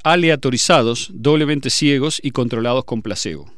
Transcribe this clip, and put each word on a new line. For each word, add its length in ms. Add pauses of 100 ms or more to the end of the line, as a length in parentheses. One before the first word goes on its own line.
aleatorizados, 1080
doblemente 560
ciegos 520
y 100
controlados 540
con 160
placebo. 560